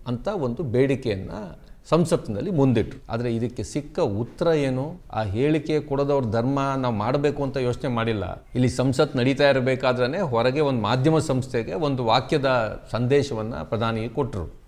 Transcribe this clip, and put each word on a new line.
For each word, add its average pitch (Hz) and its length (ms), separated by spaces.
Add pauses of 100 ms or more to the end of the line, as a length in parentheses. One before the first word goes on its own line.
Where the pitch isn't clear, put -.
ಅಂತ 123 220
ಒಂದು 151 340
ಬೇಡಿಕೆಯನ್ನ 120 680 (580)
ಸಂಸತ್ತಿನಲ್ಲಿ 160 640
ಮುಂದಿಟ್ರು. 135 600
ಆದರೆ 120 220
ಇದಕ್ಕೆ 113 300
ಸಿಕ್ಕ 147 360
ಉತ್ತರ 117 460
ಏನು? 143 480 (180)
ಆ 110 100
ಹೇಳಿಕೆ 147 580
ಕೊಡೋದವ್ರ 139 500
ಧರ್ಮ 127 300 (160)
ನಾವು 123 180
ಮಾಡಬೇಕು 143 480
ಅಂತ 139 140
ಯೋಚನೆ 123 340
ಮಾಡಿಲ್ಲ. 113 540 (100)
ಇಲ್ಲಿ 127 140
ಸಂಸತ್ 131 480
ನಡೀತಾ 135 340
ಇರಬೇಕಾದ್ರೇನೆ 127 680
ಹೊರಗೆ 127 420
ಒಂದು 135 220
ಮಾಧ್ಯಮ 127 360
ಸಂಸ್ಥೆಗೆ 127 560
ಒಂದು 139 300
ವಾಕ್ಯದ 127 760 (100)
ಸಂದೇಶವನ್ನ 120 640
ಪ್ರಧಾನಿ 113 540
ಕೊಟ್ರು. 107 460 (140)